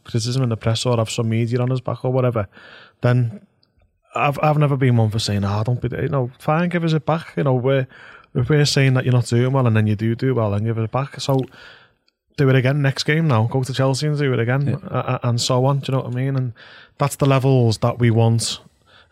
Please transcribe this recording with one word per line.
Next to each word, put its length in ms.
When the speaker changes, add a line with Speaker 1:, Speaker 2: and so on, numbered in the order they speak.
Speaker 1:
criticism 400
in 60
the 80
press 280
or 120
have 120
some 180
media 320
on 120
his 100
back 240
or 60
whatever, 360
then 460
I've, 280
I've 160
never 180
been 200
one 120
for 80
saying, 260
"Ah, 200
don't 180
be," 140
you 120
know, 300
fine, 320
give 140
us 100
it 100
back. 320
You 100
know, 100
we're, 320
if 120
we're 180
saying 280
that 120
you're 80
not 120
doing 260
well 140
and 100
then 120
you 80
do 180
do 220
well, 160
then 140
give 120
it 140
back. 280
So 200
do 120
it 60
again 260
next 220
game 240
now. 180
Go 180
to 100
Chelsea 340
and 100
do 160
it 60
again, 280
Speaker 2:
Yeah. 80
Speaker 1:
a-, 360
a-, 60
and 120
so 240
on. 140
Do 120
you 60
know 60
what 100
I 20
mean? 200
And 180
that's 180
the 100
levels 540
that 200
we 120
want 480